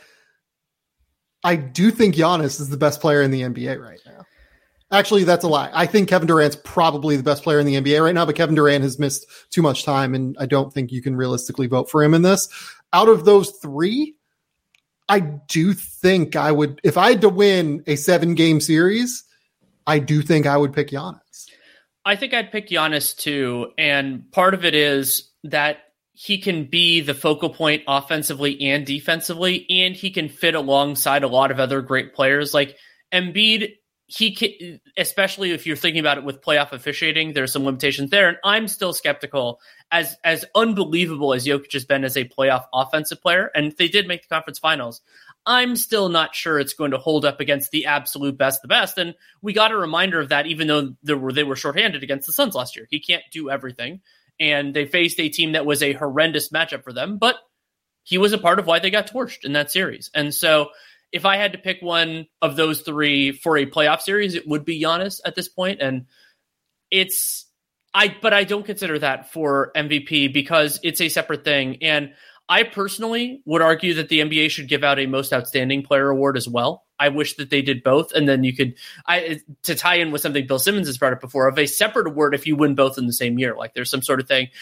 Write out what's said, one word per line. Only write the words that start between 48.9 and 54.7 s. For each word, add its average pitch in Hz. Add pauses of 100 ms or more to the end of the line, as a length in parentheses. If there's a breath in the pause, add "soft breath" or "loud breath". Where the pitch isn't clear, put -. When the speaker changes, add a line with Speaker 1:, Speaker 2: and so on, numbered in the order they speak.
Speaker 2:
And 170 (260 soft breath)
we 208
got 214
a 220
reminder 170
of 139
that, 147
even 160
though 147
there 147
were, 131
they 147
were 139
shorthanded 156
against 139
the -
Suns 277
last 123
year. 113
He 151
can't 175
do 156
everything. 135 (380)
And 143